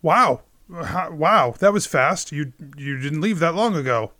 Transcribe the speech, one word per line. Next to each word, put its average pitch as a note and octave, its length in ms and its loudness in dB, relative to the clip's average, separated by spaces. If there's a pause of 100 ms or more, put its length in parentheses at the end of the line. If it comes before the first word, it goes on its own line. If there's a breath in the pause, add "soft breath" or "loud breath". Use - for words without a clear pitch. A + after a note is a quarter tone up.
Wow. E3+ 400 2 (320)
How, E3+ 380 -6
wow, D#3+ 480 2
that G3 140 4
was G#3 120 0
fast. D3+ 460 0
You, C#3+ 200 -8 (260)
you C#3 200 -8
didn't C#3+ 240 -6
leave G3 180 0
that E3 160 0
long G#3+ 200 0
ago. B2+ 440 -2